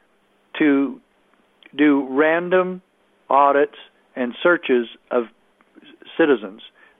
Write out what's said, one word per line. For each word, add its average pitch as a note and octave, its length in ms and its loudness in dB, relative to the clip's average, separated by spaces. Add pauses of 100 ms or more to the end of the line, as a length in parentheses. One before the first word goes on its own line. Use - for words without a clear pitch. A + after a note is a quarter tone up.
(580)
to C#3 420 0 (760)
do C#3 340 2
random F3+ 720 -2 (480)
audits C#3+ 460 2 (400)
and B2 260 -6
searches C3+ 460 0 (240)
of A#2+ 140 -2 (920)
citizens, A2+ 440 0 (380)